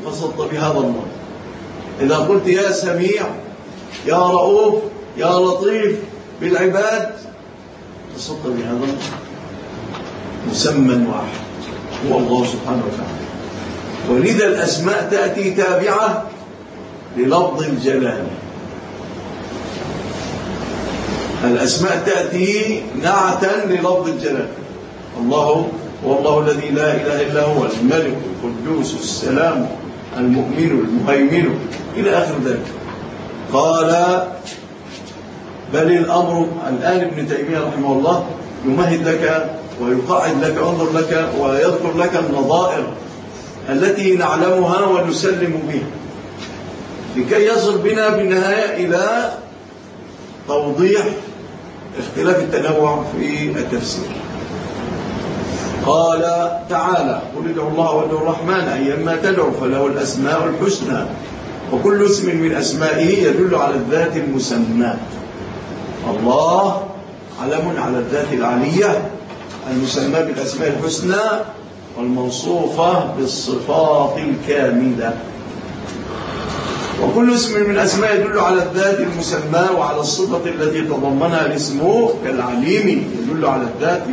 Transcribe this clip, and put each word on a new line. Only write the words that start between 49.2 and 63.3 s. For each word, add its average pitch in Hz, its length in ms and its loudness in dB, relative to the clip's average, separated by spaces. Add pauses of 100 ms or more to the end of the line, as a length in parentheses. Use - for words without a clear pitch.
توضيح 156 580 4 (920)
اختلاف 180 400 0
التنوع 151 680 2 (140)
في 151 320 -2
التفسير. 120 600 -4 (1800)
قال 165 340 4 (500)
تعالى: 156 500 0 (160)
"قل 165 140 -4
ادعوا 156 200 -2
الله 156 220 2
وادعوا 156 280 0
الرحمن، 165 480 0
أيما 151 540 0
تدعوا 175 380 2
فله 135 260 2
الأسماء 143 640 0
الحسنى، - 560 0 (680)
وكل 202 340 4
اسم 185 300 2
من 160 180 2
أسمائه 160 720 2
يدل 175 280 4